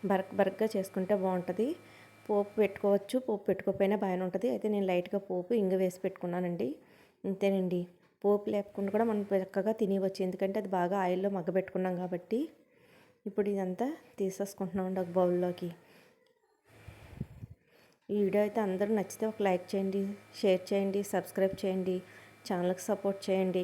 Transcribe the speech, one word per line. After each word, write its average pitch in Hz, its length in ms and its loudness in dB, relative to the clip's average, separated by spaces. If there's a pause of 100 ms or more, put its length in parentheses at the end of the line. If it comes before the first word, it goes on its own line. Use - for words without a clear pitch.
(120)
బరక్ 190 300 0
బరక్గా 196 340 2
చేసుకుంటే 190 480 0
బాగుంటుంది. 185 460 0 (580)
పోపు 202 340 0
పెట్టుకోవచ్చు, 202 560 2 (100)
పోపు 208 220 -2
పెట్టుకోకపోయినా 196 460 2 (100)
బాగానే 185 200 0
ఉంటుంది. 185 280 -2
అయితే 214 200 -2
నేను 202 200 2
లైట్గా 180 260 0 (100)
పోపు, 180 220 -2 (120)
ఇంగు 185 200 4
వేసి 180 200 0
పెట్టుకున్నానండి. 180 640 -2 (600)
అంతేనండి, 190 540 0 (420)
పోపు 208 320 2
లేకుండా 202 400 -4
కూడా 226 160 4
మనం 208 100 0 (100)
చక్కగా 196 400 0 (100)
తినేయవచ్చు, 196 440 0
ఎందుకంటే 190 360 -2
అది 196 80 -8 (100)
బాగా 175 160 2 (100)
ఆయిల్లో 185 320 2
మగ్గబెట్టుకున్నాం 185 640 0
కాబట్టి. 180 380 -4 (880)
ఇప్పుడు 202 240 0
ఇదంతా 190 340 -2 (320)
తీసేసుకుంటున్నామండి 190 840 -2
ఒక 175 120 -6
బౌల్లోకి. 180 540 2 (2500)
ఈ 202 160 0
వీడియో 196 200 4
అయితే 208 200 -2
అందరూ 196 340 0
నచ్చితే 196 320 -4
ఒక 220 160 -6
లైక్ 180 240 2
చేయండి, 196 300 0 (380)
షేర్ 185 300 4
చేయండి, 196 320 0 (100)
సబ్స్క్రైబ్ 190 520 0
చేయండి, 185 320 0 (520)
ఛానల్కి 180 400 0
సపోర్ట్ 196 400 0
చేయండి. 185 360 2